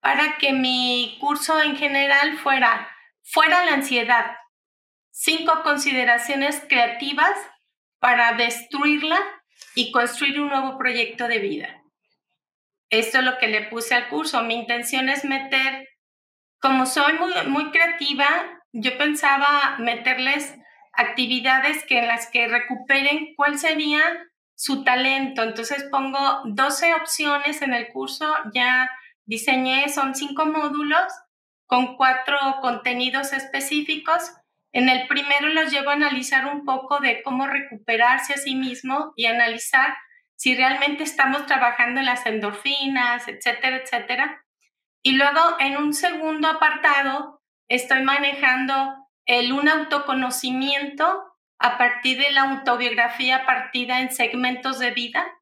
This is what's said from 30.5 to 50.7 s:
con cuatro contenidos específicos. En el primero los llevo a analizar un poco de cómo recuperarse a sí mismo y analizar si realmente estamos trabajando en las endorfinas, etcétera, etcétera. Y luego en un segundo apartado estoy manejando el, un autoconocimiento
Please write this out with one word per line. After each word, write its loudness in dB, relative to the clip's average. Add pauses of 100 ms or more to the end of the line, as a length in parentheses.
con 0
cuatro 2 (240)
contenidos -2
específicos. -2 (400)
En 4
el 2
primero 0
los 0
llevo 0
a 4
analizar 0
un -6
poco 0
de 0
cómo -2
recuperarse 0
a -4
sí -4
mismo -4
y -2
analizar 2 (400)
si 0
realmente 0
estamos 0
trabajando 2
en 0
las -2
endorfinas, -2
etcétera, -4
etcétera. -4 (580)
Y 2
luego 4 (200)
en 0
un 0
segundo -2
apartado 0 (280)
estoy 0
manejando 0 (300)
el, 2
un 2
autoconocimiento -2 (360)